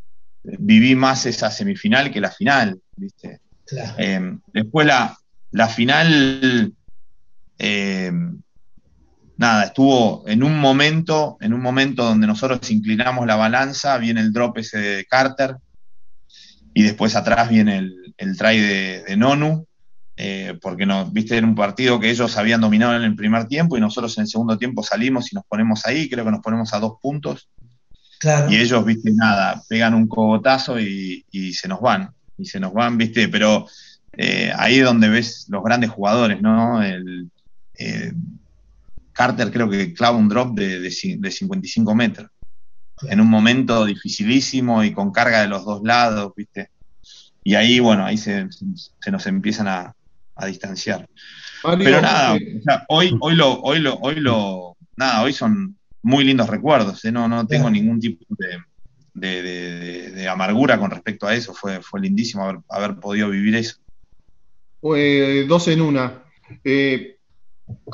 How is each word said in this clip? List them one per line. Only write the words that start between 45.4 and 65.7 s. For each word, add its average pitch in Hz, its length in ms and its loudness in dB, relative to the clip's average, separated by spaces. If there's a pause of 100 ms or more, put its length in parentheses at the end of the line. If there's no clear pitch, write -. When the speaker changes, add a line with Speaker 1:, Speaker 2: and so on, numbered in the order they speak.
Speaker 1:
de 101 80 0
los 95 160 -6
dos 104 180 -6
lados, 110 520 2
¿viste? 101 340 -12 (760)
Y 101 120 2
ahí, 117 240 6
bueno, 107 260 4
ahí 104 120 -2
se, 101 340 -4
se, - 140 -16 (320)
se - 140 -6
nos 98 160 -4
empiezan 101 400 -2
a, 92 260 -6 (420)
a 95 100 -10
distanciar. 95 600 -8 (580)
Speaker 3:
Mario, 175 200 0
Speaker 1:
Pero 147 180 6
nada, 131 360 2
Speaker 3:
eh, - 200 -8
Speaker 1:
o 110 60 -12
sea, 135 240 0
hoy, 175 320 2
hoy 160 160 0
lo, 143 260 4
hoy 139 180 0
lo, 139 160 0
hoy 139 260 -4
lo, 98 560 -2 (180)
nada, 120 280 0
hoy 139 100 0
son 101 440 -2 (260)
muy 135 200 4
lindos 131 260 2
recuerdos, 107 540 0
¿eh? 113 80 -2
No, 117 160 -2
no 117 200 -2
tengo 120 160 0
Speaker 2:
Claro. 113 120 2
Speaker 1:
ningún 113 240 0
tipo 113 300 -6
de, 90 300 -10 (540)
de, 92 280 -6
de, 87 380 -8
de, 87 320 -12
de 95 180 -10
amargura 104 480 0
con 98 140 -2
respecto 101 360 -8
a 110 80 0
eso, 110 180 -8
fue, 95 280 -10
fue - 180 -10
lindísimo 98 460 -2
haber, 92 140 -6 (100)
haber 101 280 -6
podido 104 320 -4
vivir 101 260 0
eso. 113 220 -6 (1200)
Speaker 3:
Eh, 139 520 2
dos 170 200 2
en 160 140 2